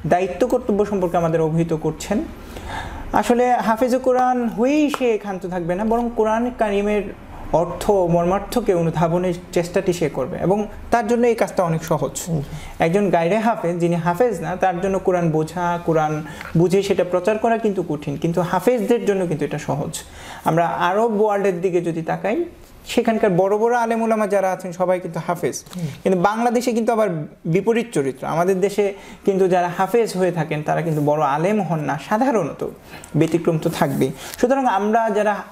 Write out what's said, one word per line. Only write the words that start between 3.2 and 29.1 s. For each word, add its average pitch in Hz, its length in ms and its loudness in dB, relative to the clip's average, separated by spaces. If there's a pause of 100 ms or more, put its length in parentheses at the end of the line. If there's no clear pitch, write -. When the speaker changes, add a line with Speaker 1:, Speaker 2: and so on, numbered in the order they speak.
Speaker 1:
হাফেজে 226 460 2
কোরআন 254 500 2
হয়েই 269 420 2
সে 240 280 0
ক্ষান্ত 196 280 -8
থাকবে 175 280 -4
না, 196 100 -4
বরং 233 320 0
কোরআন 220 420 0
কারিমের 208 440 0 (500)
অর্থ, 175 380 0
মর্মার্থকে 190 840 2
অনুধাবনের 170 600 0 (180)
চেষ্টাটি 175 400 0
সে 170 160 0
করবে 131 300 -4
এবং 208 280 0 (240)
তার 233 180 2
জন্য 240 180 2
এই 233 80 4
কাজটা 196 300 0
অনেক 160 200 -2
সহজ। - 440 -2
Speaker 2:
হুম। 160 140 -2 (360)
Speaker 1:
একজন 185 320 2
গায়রে 170 280 2
হাফেজ, 208 400 0
যিনি 170 180 2
হাফেজ 175 440 0
না, 165 160 -4
তার 180 240 0
জন্য 190 180 0
কোরআন 180 320 2
বোঝা, 170 560 0
কোরআন 156 380 2 (320)
বুঝে 180 260 4
সেটা 190 220 2
প্রচার 180 340 0
করা 226 200 2
কিন্তু 196 300 0
কঠিন, 147 280 -4
কিন্তু 170 240 0
হাফেজদের 196 680 0
জন্য 196 200 0
কিন্তু 147 180 -2
এটা 147 140 -6
সহজ। 147 420 -6 (440)
আমরা 165 220 2
আরব 202 560 0
ওয়ার্ল্ডের 202 380 2
দিকে 180 200 2
যদি 165 220 -4
তাকাই, 190 420 -2 (420)
সেখানকার 226 440 2
বড় 190 280 4
বড় 233 180 2
আলেম 226 260 0
ওলামা 220 240 0
যারা 190 260 0
আছেন 180 200 -8
সবাই 180 280 0
কিন্তু 170 260 -6
হাফেজ। - 380 -4 (120)
Speaker 2:
হুম। 175 100 -4 (160)
Speaker 1:
কিন্তু 190 180 2
বাংলাদেশে 233 520 2
কিন্তু 226 200 0
আবার 220 160 2 (360)
বিপরীত 214 480 0
চরিত্র। 139 340 -2
আমাদের 175 340 0
দেশে 196 340 0 (300)